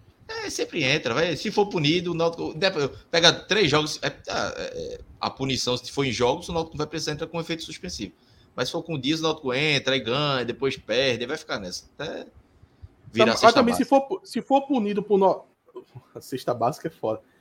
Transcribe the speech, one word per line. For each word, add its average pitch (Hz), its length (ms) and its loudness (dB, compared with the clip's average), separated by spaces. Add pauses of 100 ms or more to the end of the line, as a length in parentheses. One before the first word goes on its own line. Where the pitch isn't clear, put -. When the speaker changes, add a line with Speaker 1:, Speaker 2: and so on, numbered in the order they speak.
(300)
Speaker 1:
É, 440 200 -8
sempre - 320 -4
entra, 131 320 0
vai. 160 220 0
Se 214 160 -4
for 208 140 2
punido, 175 480 0
o - 20 -4
Náutico 160 380 -2
dep-, 156 360 0 (220)
pega 170 220 6
três 185 360 0
jogos, 151 320 2
é, 135 60 -2
é, 139 60 -2 (160)
é, 92 720 -6 (180)
a 104 100 -2
punição, 127 460 -2
se - 160 -10
for 143 140 0
em 127 80 0
jogos, 127 340 0
o 175 60 -8
Náutico 160 220 -4
não - 20 -6
vai 151 100 -4
precisar 151 240 -6
entrar 151 160 -6
com 170 100 -8
efeito 160 260 -6
suspensivo. - 500 -10 (420)
Mas 123 140 -2
se - 20 -6
for 165 100 -4
com 165 160 -6
dias, 143 220 -2
o 156 40 -2
Náutico 156 300 -2
entra, 139 400 2
aí 135 60 0
ganha, 127 460 0
depois 131 320 -2
perde, 120 460 0
aí 120 40 -4
vai 147 80 -4
ficar 143 240 -8
nessa. 90 240 -10 (140)
Até - 300 -10 (840)
virar 220 200 4
Speaker 2:
Mas 220 100 2
Speaker 1:
cesta 233 180 10
Speaker 2:
também, 240 140 4
Speaker 1:
básica. 254 100 2
Speaker 2:
se - 60 -2
for 277 180 8
pu-, - 160 -4
se - 180 -6
for 277 200 4
punido 208 420 0
por 208 140 4
no-, 190 260 4 (720)
a 117 60 -12
cesta 127 320 -4
básica 120 340 -2
é 156 40 -6
foda. 110 280 -4 (220)